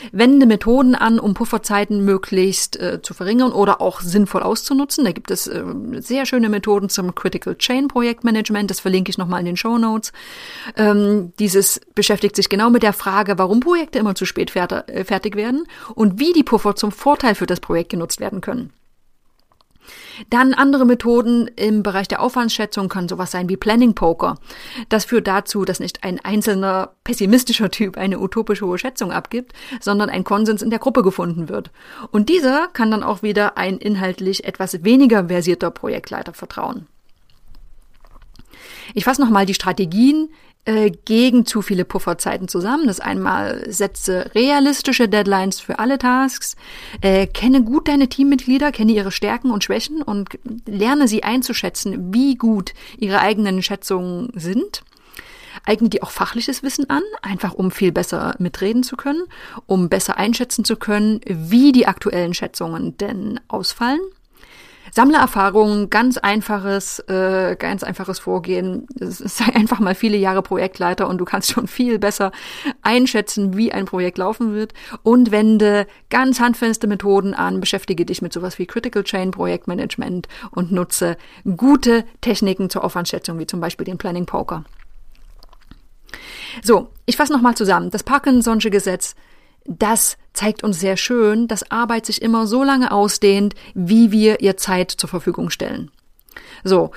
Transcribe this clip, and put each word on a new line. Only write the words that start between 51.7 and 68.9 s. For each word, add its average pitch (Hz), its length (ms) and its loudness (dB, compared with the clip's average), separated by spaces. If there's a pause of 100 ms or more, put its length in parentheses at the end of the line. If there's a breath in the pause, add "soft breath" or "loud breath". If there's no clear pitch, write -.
wie 262 220 2
gut 220 380 0 (240 loud breath)
ihre 202 220 0
eigenen 196 440 0
Schätzungen 180 720 -6
sind. 202 480 -4 (840 loud breath)
Eigne 214 240 2
dir - 140 -2
auch - 80 -12
fachliches - 520 -6
Wissen 269 260 -4
an, 277 120 0 (200)
einfach 196 320 -6
um 185 180 -2
viel 185 200 0
besser 175 460 -4
mitreden 196 460 -2
zu 247 120 -6
können, 302 280 -4 (420 loud breath)
um 180 240 0
besser - 280 -2
einschätzen 226 460 -2
zu 220 140 0
können, 214 480 0
wie 196 460 4
die 254 160 6
aktuellen 180 460 0
Schätzungen 170 640 -6
denn 202 500 -6
ausfallen. 240 520 -2 (920 loud breath)
Sammle 277 260 6
Erfahrungen, 208 720 2
ganz 240 280 2
einfaches, 202 920 -2
äh, 185 520 0
ganz 185 240 -4
einfaches 190 340 -8
Vorgehen. 180 720 -4 (120)